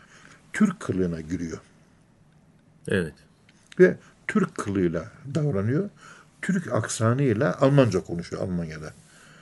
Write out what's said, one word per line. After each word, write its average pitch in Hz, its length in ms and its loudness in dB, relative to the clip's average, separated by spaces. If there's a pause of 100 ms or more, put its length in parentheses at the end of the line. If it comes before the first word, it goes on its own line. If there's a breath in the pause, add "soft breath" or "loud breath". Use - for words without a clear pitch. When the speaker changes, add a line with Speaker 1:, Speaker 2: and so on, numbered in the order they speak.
(520 soft breath)
Speaker 1:
Türk - 280 0
kılığına 90 400 -2
giriyor. 82 380 -8 (1300)
Speaker 2:
Evet. 87 260 -2 (680)
Speaker 1:
Ve 180 160 8 (320 soft breath)
Türk 190 260 0
kılığıyla 87 580 -2 (220)
davranıyor. 147 560 0 (520 loud breath)
Türk 185 300 -4
aksanıyla 120 880 0
Almanca 135 400 6
konuşuyor 87 420 -6
Almanya'da. 82 500 -6 (500 soft breath)